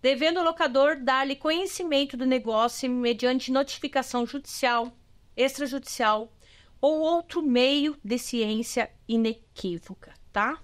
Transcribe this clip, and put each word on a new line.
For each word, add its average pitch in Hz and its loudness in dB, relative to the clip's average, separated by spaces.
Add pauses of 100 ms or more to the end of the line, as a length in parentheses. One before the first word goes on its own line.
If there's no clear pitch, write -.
devendo 294 2
o 339 2
locador 311 2
dar-lhe 269 0
conhecimento 311 -2
do 254 -2
negócio 240 0
mediante 247 0
notificação 262 -2
judicial, 247 -4 (440)
extrajudicial 247 -2 (480)
ou 311 4
outro 339 0
meio 285 2
de 226 -2
ciência 226 -2 (180)
inequívoca, 226 -4 (200)
tá? 226 -2